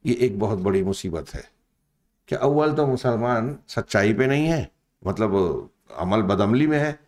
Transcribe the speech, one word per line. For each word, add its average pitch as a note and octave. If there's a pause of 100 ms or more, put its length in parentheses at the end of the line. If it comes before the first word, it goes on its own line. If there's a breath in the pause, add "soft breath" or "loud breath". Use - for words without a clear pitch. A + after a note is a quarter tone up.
ये A#2+
एक A2+
बहुत G#2
बड़ी F#2+
मुसीबत F2+
है C2+ (840)
कि -
अव्वल D3
तो D3
मुसलमान B2 (120)
सच्चाई G#2
पे B2+
नहीं C#3+
है, D#3+ (320)
मतलब F#2+ (260)
अमल F#2
बदअमली G#2
में D3+
है। D3